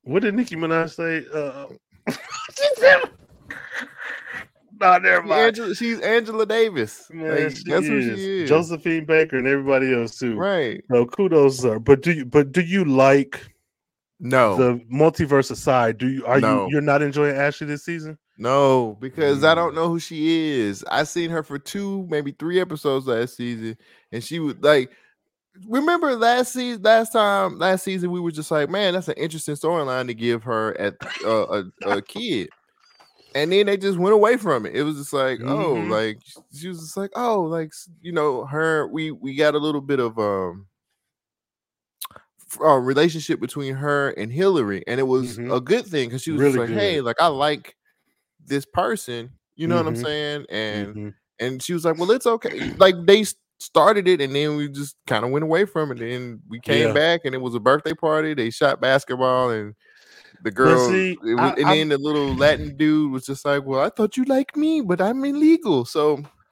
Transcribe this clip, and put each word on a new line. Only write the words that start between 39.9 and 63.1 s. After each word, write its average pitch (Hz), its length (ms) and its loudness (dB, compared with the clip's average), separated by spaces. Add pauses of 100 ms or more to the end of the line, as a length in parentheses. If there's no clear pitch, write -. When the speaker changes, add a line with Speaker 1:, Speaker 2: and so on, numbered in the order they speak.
Speaker 2:
of, 113 200 -2
um, 98 500 -4 (1800)
f-, - 80 -14
uh, 151 180 6
relationship 151 600 0
between 135 340 -8
her 143 360 -2
and 107 220 -10
Hillary," 135 540 0
and 123 140 -2
it 135 80 2
was 123 320 -2
Speaker 1:
Mm-hmm. 120 120 -6
Speaker 2:
a 123 80 0
good 208 260 -2
thing 147 220 -4
'cause 127 140 -10
she 160 80 -8
was 151 120 0
just 143 120 4
Speaker 1:
Really 123 40 0
Speaker 2:
like, 117 120 -2
"Hey, 180 300 -2
Speaker 1:
good. 131 40 -8
Speaker 2:
like, 120 160 -4
I 165 60 6
like 147 480 -2 (720)
this 139 180 -4
person," 131 640 -6 (260)
you 160 120 -6
know 170 80 0
what 165 120 0
I'm 156 60 -4
Speaker 1:
Mm-hmm. 117 100 -6
Speaker 2:
saying? 147 460 -6
And, 104 380 -6
Speaker 1:
Mm-hmm. 104 200 -12 (320)
Speaker 2:
and 131 220 -6
she - 120 -8
was 165 100 -6
like, 160 140 0
"Well, 175 140 -2
it's 254 140 0
okay." - 520 -4
Like, 190 160 8 (120)
they 202 140 8
s-, 208 140 -4 (260)
started 185 480 2
it, 180 140 4
and 135 120 -4
then 151 220 -2
we 147 140 -4
just 139 260 -12 (100)
kinda 117 220 -2
went 143 160 -2
away 160 220 0
from 156 260 -4
it, 120 80 -12
and 117 100 -8
then 123 380 -10
we 117 120 -14
came 123 280 0
Speaker 1:
Yeah. 110 60 0
Speaker 2:
back, 165 300 2
and 131 100 -4
it 131 80 -6
was 123 120 -4
a 120 60 -2
birthday 143 340 2
party. 156 400 -2
They 120 160 -2
shot 139 300 0
basketball, 127 720 0
and 107 240 -8 (680)
the 113 80 -4
Speaker 1:
But 101 40 -18
Speaker 2:
girl, 127 340 6
Speaker 1:
see, 185 240 0 (120)
Speaker 2:
it 110 100 0
was, 120 60 2
Speaker 1:
I, 147 140 2
Speaker 2:
and 147 120 2
Speaker 1:
I'm - 40 6
Speaker 2:
then 156 180 2
the 143 100 2
little 143 380 -2
Latin 143 400 2
dude 151 360 0